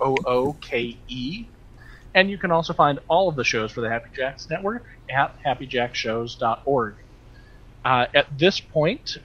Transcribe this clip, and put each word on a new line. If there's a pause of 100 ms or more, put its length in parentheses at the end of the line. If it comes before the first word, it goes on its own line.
O (100)
O
K (120)
E. (680)
And
you
can
also
find (100)
all
of
the
shows
for
the
Happy
Jacks
Network (260)
at
happyjackshows
dot
org. (920)
Uh,
at (100)
this
point,